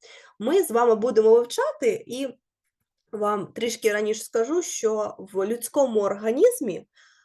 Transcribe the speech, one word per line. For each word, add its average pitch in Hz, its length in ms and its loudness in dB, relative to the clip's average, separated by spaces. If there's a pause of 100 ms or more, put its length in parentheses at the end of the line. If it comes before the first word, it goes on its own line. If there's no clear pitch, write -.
(380)
Ми 311 240 0
з 311 80 -6
вами 233 240 4
будемо 220 360 4
вивчати, 240 760 2
і 262 220 -6 (840)
вам 208 340 -4
трішки 220 460 -2
раніше 208 320 -2
скажу, 269 380 -2
що 214 560 -4
в 190 280 -4
людському 233 540 0
організмі 220 840 0 (380)